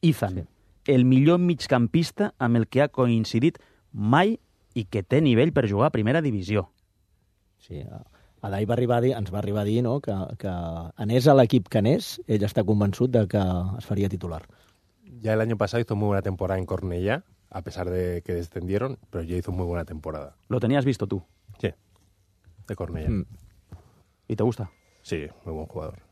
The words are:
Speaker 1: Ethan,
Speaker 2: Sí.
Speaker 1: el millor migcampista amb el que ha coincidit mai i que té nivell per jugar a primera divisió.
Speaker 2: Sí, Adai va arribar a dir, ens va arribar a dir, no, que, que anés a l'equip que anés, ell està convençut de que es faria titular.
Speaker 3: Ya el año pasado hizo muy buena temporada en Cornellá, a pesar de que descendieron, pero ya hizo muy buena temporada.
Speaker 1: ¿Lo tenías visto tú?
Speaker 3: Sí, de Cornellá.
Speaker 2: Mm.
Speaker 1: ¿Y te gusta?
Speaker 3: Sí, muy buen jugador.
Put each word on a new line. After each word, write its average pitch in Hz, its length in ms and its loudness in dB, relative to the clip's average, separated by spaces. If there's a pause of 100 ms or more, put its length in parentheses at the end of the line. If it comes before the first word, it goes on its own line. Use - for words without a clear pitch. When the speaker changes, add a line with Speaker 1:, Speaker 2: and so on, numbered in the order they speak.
Speaker 1:
Ethan, 110 400 2
Speaker 2:
Sí. - 40 -12 (480)
Speaker 1:
el 123 100 6
millor 139 340 6
migcampista 165 1000 0
amb 120 180 2
el 113 100 2
que 135 160 0
ha 147 60 2
coincidit 120 720 0 (340)
mai 151 460 2 (360)
i 110 120 -2
que 101 160 -4
té 131 180 2
nivell 139 320 4
per 120 180 2
jugar 104 180 2
a 156 60 -4
primera 117 280 2
divisió. 104 480 -2 (880)
Speaker 2:
Sí, 76 240 -14 (580)
Adai 98 260 -4
va 113 80 0
arribar 120 240 2
a - 40 2
dir, 131 160 2
ens 104 160 -6
va 104 60 -2
arribar 101 220 -2
a 101 40 -2
dir, 113 160 0
no, 123 180 -2
que, 110 140 -6 (240)
que 98 120 -6 (460)
anés 117 300 2
a 147 80 8
l'equip 123 340 6
que - 140 0
anés, 143 460 0
ell 104 180 2
està 107 180 -2
convençut 104 460 2
de 117 160 4
que 104 140 0 (380)
es - 80 -12
faria 98 220 -2
titular. 87 360 -8 (760)
Speaker 3:
Ya 107 140 -2
el 110 60 0
año 113 180 0
pasado 107 240 0
hizo 110 140 -2
muy 104 100 0
buena 98 160 0
temporada 95 380 -4
en 90 60 -4
Cornellá, 95 580 -4 (260)
a 90 120 -12
pesar 90 280 -8
de 90 340 -4
que 90 100 -6
descendieron, 92 640 -4 (120)
pero 85 140 -6
ya 87 120 -6
hizo 90 140 -6
muy 90 160 -4
buena 87 180 -6
temporada. 78 520 -12 (120)
Speaker 1:
¿Lo 123 120 -2
tenías 131 240 0
visto 117 240 -2
tú? 95 160 -6 (360)
Speaker 3:
Sí, 92 100 -4 (1000)
de 104 80 -10
Cornellá. 82 340 -6
Speaker 2:
Mm. 98 140 -2 (1040)
Speaker 1:
¿Y 113 80 -4
te 107 80 0
gusta? 113 260 -2 (320)
Speaker 3:
Sí, 76 240 -6 (180)
muy 80 100 -10
buen 78 120 -10
jugador. - 460 -12